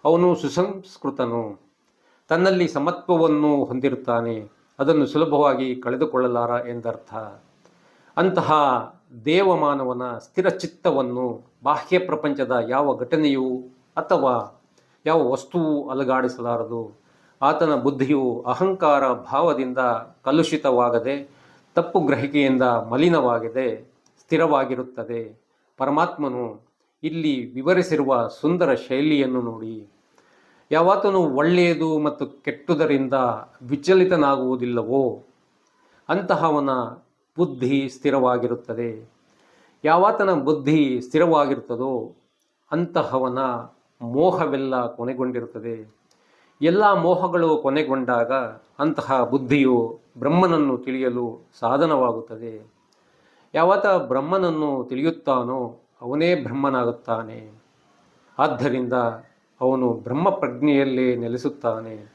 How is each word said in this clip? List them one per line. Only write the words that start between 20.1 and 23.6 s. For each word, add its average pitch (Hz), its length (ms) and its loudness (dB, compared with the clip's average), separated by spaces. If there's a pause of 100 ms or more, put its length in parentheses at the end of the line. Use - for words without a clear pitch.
ಕಲುಷಿತವಾಗದೆ, 139 1040 0 (460)
ತಪ್ಪು 170 240 0
ಗ್ರಹಿಕೆಯಿಂದ 139 640 2
ಮಲಿನವಾಗದೆ 123 1300 0 (280)